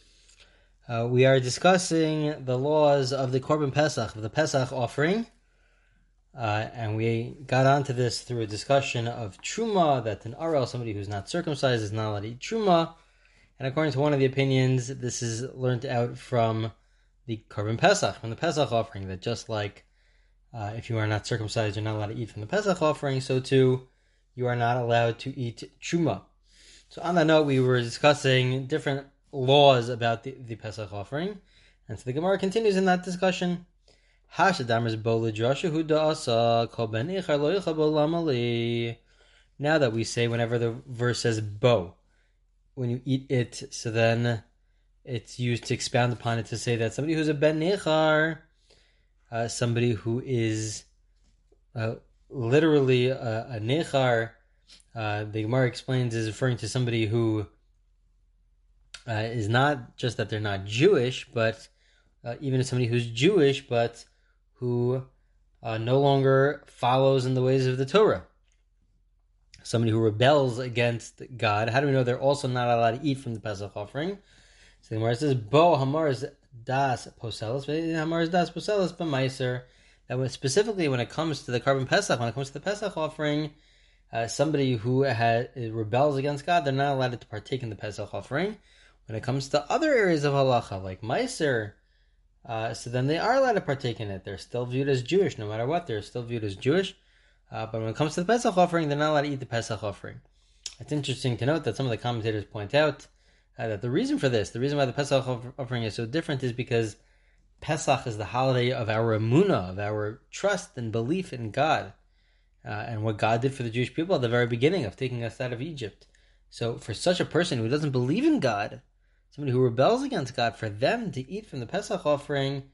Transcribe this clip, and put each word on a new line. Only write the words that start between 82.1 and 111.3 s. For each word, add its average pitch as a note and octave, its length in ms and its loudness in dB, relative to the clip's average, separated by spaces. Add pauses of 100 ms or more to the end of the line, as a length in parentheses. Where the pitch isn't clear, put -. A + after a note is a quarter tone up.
when A#2 100 -2
it A2 40 -6
comes C3+ 140 -6
to - 60 -16
the D3+ 80 -10
Pesach G3 340 -4
offering, D3+ 560 -2 (600)
uh, A#2 140 -2
somebody C#3+ 500 0
who B2+ 260 0
ha-, A#2 520 2
rebels A#2 600 0
against C#3 300 -4
God, F3 180 2
they're C#3 100 -2
not C#3 200 2
allowed B2+ 260 -2
to - 80 -20
partake B2 340 -8
in A#2 80 -8
the G#2 60 -8
Pesach G#2 380 -10
offering. E3 440 -4 (480)
When A2 120 -8
it G#2+ 60 -8
comes C3+ 260 -4
to - 200 -2
other D4+ 240 2
areas F3+ 300 4
of D3 100 2
halacha, B2 480 2
like F#2+ 200 -10
Meiser, C3 720 -2 (720)
uh, A2+ 280 -4
so - 160 -12
then B2+ 180 0
they D#3 100 0
are G3 180 2
allowed C4+ 180 4
to F#3+ 80 0
partake C3 380 -4
in G#2+ 100 -6
it. G2 140 -8
They're G2 140 -10
still B2 280 -6
viewed C3 220 -2
as C3 160 2
Jewish, E3 340 0
no G#2+ 120 -8
matter A2+ 180 -4
what, E3+ 200 -2
they're G#2+ 140 -4
still B2 220 -10
viewed A#2 220 -6
as G2 100 -6
Jewish. F3+ 400 0 (560)
Uh, A2 140 -8
but A2+ 160 -6
when A2 80 -4
it A2 80 -4
comes D3+ 160 0
to F3+ 80 -4
the F3 60 -4
Pesach A3+ 300 2
offering, E3+ 300 4
they're C#3+ 100 0
not D3+ 140 2
allowed D3 120 4
to D3 60 -4
eat C3+ 120 -4
the B2+ 40 -12
Pesach A2 380 -4
offering. G#2 380 -8 (580)
It's - 140 -8
interesting C3+ 440 -2
to A#2+ 80 -4
note D3+ 200 0
that - 100 -2
some C3+ 100 -4
of B2+ 40 -2
the A2 80 -2
commentators A2 480 -4
point G#2 280 -12
out, D3 340 2 (500)
uh, A#2 100 -6
that G#2 140 -4
the B2 100 -4
reason C4 260 0
for D3+ 120 0
this, A2 220 0
the A2+ 80 -8
reason C#3+ 180 -2
why C#3 80 2
the B2 80 -2
Pesach C3+ 340 0
off-, A#2+ 180 -6 (120)
offering B2 260 -6
is G#2+ 100 -4
so A#2 120 -6
different C#3 380 -4
is B2 100 -2
because A#2 420 -2 (640)
Pesach D3+ 480 -2
is G#2+ 100 -6
the G#2+ 60 -4
holiday B2 480 0
of B2 160 -4
our A2 320 2
emunah, A#2 520 2
of F#2 80 -8
our G#2+ 420 -6 (100)
trust - 460 -4
and A2+ 160 -6
belief D3 400 -2